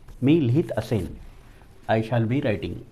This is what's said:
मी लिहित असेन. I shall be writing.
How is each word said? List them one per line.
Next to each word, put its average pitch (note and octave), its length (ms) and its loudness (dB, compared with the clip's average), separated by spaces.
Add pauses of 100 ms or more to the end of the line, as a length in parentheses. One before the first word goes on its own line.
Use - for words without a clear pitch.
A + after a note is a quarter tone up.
(220)
मी C#3+ 260 4
लिहित B2 300 2
असेन. G#2+ 280 -2 (840)
I A2 120 4
shall A2+ 280 0
be C3+ 120 0
writing. G2+ 320 -2 (180)